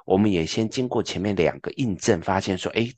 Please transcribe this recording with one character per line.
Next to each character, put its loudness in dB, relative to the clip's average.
我 2
们 6
也 2
先 -2
经 -4
过 0
前 -6
面 -2
两 2
个 -10
印 -2
证， 2
发 0
现 -2
说， -4
诶， 0